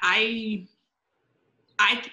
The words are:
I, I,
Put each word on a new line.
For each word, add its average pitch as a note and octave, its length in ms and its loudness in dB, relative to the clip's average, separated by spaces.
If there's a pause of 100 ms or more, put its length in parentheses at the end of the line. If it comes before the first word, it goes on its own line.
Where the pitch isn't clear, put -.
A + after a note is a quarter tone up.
I, A3 640 0 (1120)
I, G#3+ 240 2 (100)